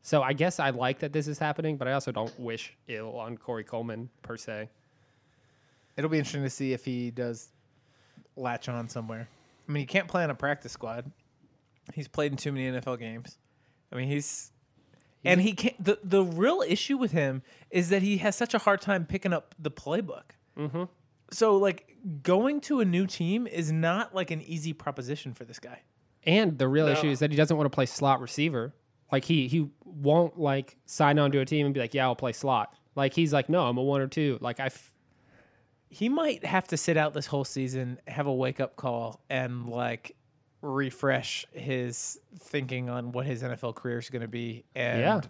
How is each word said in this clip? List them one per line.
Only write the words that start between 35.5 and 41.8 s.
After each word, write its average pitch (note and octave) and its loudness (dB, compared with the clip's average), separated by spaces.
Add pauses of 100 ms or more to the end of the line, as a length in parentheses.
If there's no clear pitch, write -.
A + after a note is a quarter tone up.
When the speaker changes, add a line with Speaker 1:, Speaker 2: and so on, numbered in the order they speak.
Speaker 2:
He A3 -2
might D4+ 0
have F#3 0
to E3 -2
sit E3 2
out D3+ 2
this C#3+ -4
whole C#3 -2
season, C3 -4
have C#3+ -4
a C#3 0
wake-up C3 -2
call, A#2 -6 (100)
and, B2 -4
like, A#2+ -6 (480)
refresh C3+ -2
his B2 -6 (200)